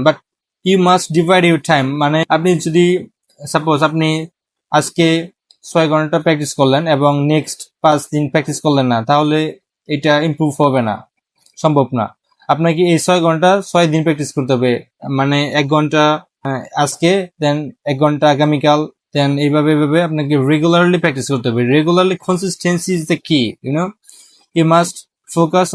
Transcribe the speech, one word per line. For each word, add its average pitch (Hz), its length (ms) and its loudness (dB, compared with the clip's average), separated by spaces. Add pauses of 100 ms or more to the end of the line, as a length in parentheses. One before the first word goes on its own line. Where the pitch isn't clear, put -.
but 151 100 2 (520)
you 190 80 4 (120)
must 180 180 2 (120)
divide 175 320 2
your 170 200 0
time। 139 180 0 (140)
মানে 151 160 0 (180)
আপনি 165 140 0 (160)
যদি 170 200 2 (680)
সাপোজ 156 260 0 (100)
আপনি 160 200 -2 (720)
আজকে 165 280 0 (640)
ছয় 160 220 2
ঘন্টা 156 320 0
প্র্যাকটিস 151 260 0 (100)
করলেন 135 220 2 (140)
এবং 147 160 2 (200)
নেক্সট 151 260 -2 (260)
পাঁচ 151 160 4 (120)
দিন 151 200 -2
প্র্যাকটিস 151 320 -4
করলেন 139 280 2
না, 120 60 0 (120)
তাহলে 151 280 2 (560)
এটা 147 180 0 (160)
ইমপ্রুভ 151 220 -2 (140)
হবে 131 240 2
না, 104 80 -4 (680)
সম্ভব 143 240 2 (120)
না। 107 80 -2 (460)
আপনাকে 160 300 0 (100)
এই 160 140 2
ছয় 180 200 2
ঘন্টা 165 240 2 (200)
ছয় 175 220 2
দিন 160 140 0
প্র্যাকটিস 147 300 -2
করতে 135 200 -2
হবে, 123 160 2 (460)
মানে 139 200 0 (220)
এক 147 140 0
ঘন্টা, 151 300 0 (440)
আহ, 131 140 -6 (200)
আজকে, 175 280 0 (320)
then 147 140 0 (340)
এক 143 140 -2
ঘন্টা 151 300 0
আগামীকাল, 151 460 0 (340)
then 143 160 0 (140)
এইভাবে, 147 300 2
এইভাবে 151 240 0 (100)
আপনাকে 151 260 -2 (180)
regularly 170 500 2
প্র্যাকটিস 135 300 -2
করতে 127 180 -2
হবে। 117 120 0 (140)
Regularly 175 400 2 (120)
consistency 180 720 -2
is 156 140 -4
the 160 60 -2 (100)
key, 139 180 2 (180)
you 127 120 -4
know, 175 120 -2 (680)
you 165 80 2 (100)
must 175 220 0 (400)
focus 170 380 0